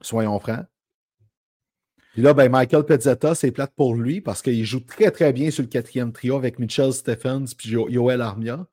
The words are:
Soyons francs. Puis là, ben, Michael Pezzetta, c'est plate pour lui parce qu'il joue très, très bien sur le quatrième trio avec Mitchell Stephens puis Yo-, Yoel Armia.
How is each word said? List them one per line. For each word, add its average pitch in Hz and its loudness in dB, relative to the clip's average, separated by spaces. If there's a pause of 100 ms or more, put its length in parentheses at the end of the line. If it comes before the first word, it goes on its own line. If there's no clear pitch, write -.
Soyons 107 -2
francs. 117 -8 (1500)
Puis 113 -4
là, 143 8
ben, 135 6
Michael 127 2
Pezzetta, 147 2
c'est 135 0
plate - -6
pour 123 0
lui 127 -4
parce - -8
qu'il 117 0
joue 120 -6
très, - 0
très 147 2
bien 147 -2
sur 147 -4
le 117 -6
quatrième 120 -6
trio 127 -4
avec 127 -4
Mitchell 131 0
Stephens 131 -6
puis 110 -10
Yo-, 113 -2
Yoel 123 0
Armia. 113 -8